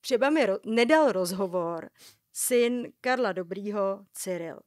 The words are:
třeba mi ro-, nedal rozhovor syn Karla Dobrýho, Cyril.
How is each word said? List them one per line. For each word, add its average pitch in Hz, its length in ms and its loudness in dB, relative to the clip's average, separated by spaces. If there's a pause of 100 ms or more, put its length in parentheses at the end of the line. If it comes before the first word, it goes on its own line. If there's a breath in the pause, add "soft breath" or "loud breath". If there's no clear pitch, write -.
třeba 262 280 0
mi 302 160 4
ro-, 190 200 0
nedal 240 460 4
rozhovor 180 760 -2 (440 loud breath)
syn 240 580 0 (100)
Karla 247 300 0
Dobrýho, 196 800 -4
Cyril. 170 540 -8